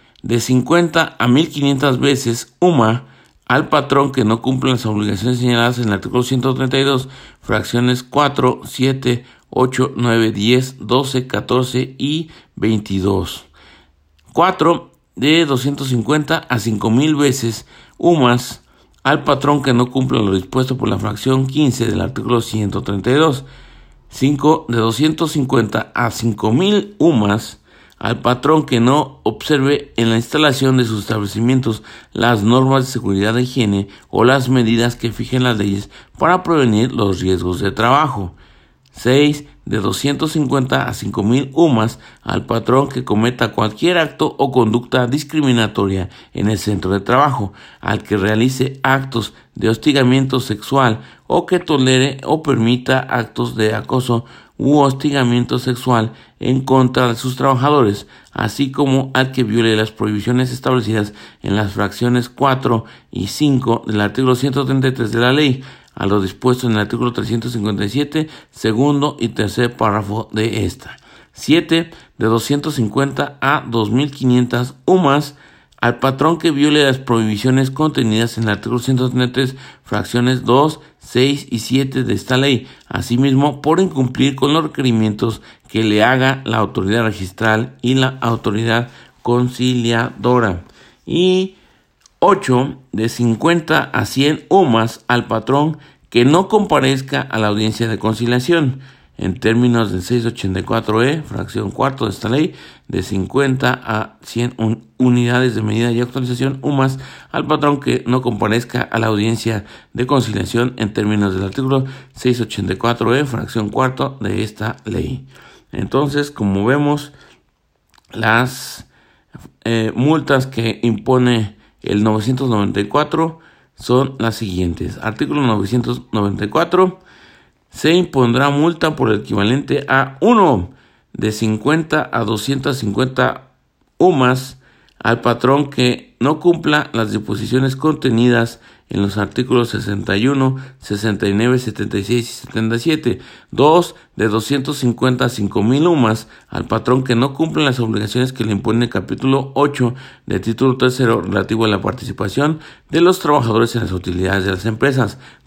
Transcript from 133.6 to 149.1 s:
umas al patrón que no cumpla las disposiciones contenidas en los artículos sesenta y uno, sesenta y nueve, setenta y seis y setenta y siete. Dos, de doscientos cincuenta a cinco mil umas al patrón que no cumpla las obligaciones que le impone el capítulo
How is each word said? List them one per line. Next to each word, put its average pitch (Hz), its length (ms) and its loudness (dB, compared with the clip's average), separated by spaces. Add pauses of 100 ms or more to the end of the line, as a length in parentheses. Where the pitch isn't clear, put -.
umas 131 640 2 (380)
al 117 220 0
patrón 135 480 2
que - 500 -2
no 147 220 0
cumpla 151 540 2
las 113 160 -2
disposiciones 107 640 -2
contenidas 123 840 2 (280)
en 98 140 -2
los 101 160 -2
artículos 120 500 0
sesenta 101 480 -4
y 117 120 2
uno, 135 280 0 (220)
sesenta 104 500 -4
y 98 60 0
nueve, 120 240 2
setenta 101 400 -6
y 98 60 -4
seis 117 260 -2
y - 160 -16
setenta 113 300 -2
y - 20 -4
siete. 156 400 -2 (320)
Dos, 156 460 4 (180)
de 107 140 0
doscientos 131 500 -2
cincuenta 127 480 0
a - 20 0
cinco 101 340 -2
mil 139 260 4
umas 117 400 2 (200)
al - 180 -6
patrón 123 360 0
que 123 140 0
no 135 180 0
cumpla 156 300 -2
las 127 160 0
obligaciones 113 520 -2
que 123 120 -4
le 110 80 -2
impone 113 320 0
el 117 60 -4
capítulo 135 640 -2